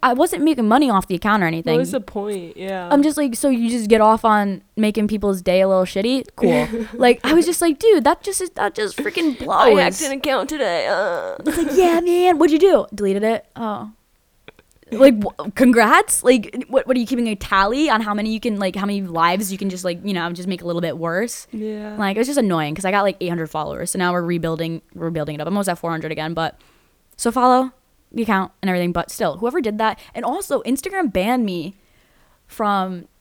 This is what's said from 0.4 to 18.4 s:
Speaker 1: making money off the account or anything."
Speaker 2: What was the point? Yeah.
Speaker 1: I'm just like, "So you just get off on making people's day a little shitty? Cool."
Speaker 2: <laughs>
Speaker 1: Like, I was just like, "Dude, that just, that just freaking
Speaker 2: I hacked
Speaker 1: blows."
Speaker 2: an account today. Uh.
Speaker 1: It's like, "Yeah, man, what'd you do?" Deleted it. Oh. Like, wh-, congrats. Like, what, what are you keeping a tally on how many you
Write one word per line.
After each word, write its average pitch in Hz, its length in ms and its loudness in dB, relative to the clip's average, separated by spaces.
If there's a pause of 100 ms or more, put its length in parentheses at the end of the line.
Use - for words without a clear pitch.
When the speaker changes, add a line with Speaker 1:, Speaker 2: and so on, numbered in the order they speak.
Speaker 1:
making 277 240 2
money 254 220 4
off 196 180 2
the 190 80 -4
account 202 280 0
or 175 40 2
anything." 165 280 -2
Speaker 2:
What 160 60 4
was 254 100 -2
the 277 100 -4
point? 202 560 -8
Yeah. 185 340 -8
Speaker 1:
I'm 285 120 4
just 302 160 0
like, 277 160 -2
"So 277 160 0
you 233 180 0
just 226 220 -2
get 220 100 6
off 220 240 4
on 202 380 0 (120)
making 214 320 0
people's 202 360 -2
day 180 180 2
a 190 80 4
little 190 160 4
shitty? 208 400 -2 (100)
Cool." 247 380 2
Speaker 2:
<laughs> 226 220 -8
Speaker 1:
Like, 247 300 4
I 277 100 2
was 330 100 6
just 330 160 -2
like, 330 180 0
"Dude, 403 260 6
that 320 180 2
just, 381 320 -6
that - 200 -4
just - 220 -6
freaking 302 400 -2 (100)
Speaker 2:
I 185 220 4 (140)
hacked 190 160 -2
Speaker 1:
blows." - 40 -6
Speaker 2:
an 277 100 -4
account 277 360 -2
today. 190 400 -2
Uh. 170 560 -4
Speaker 1:
It's 302 140 -2
like, 294 180 0
"Yeah, 339 240 4
man, 349 380 2
what'd 302 160 4
you 311 40 2
do?" 330 360 6
Deleted 202 280 -2
it. 220 220 -2 (100)
Oh. 214 360 -8 (1000)
Like, 233 320 6
wh-, 196 320 -8
congrats. 247 680 4
Like, 247 440 2
what, 262 180 0
what 254 100 2
are 254 40 2
you 226 60 -2
keeping 240 200 -2
a 220 80 -2
tally 214 560 0
on 220 100 2
how 214 140 -4
many 220 180 -2
you 220 80 -4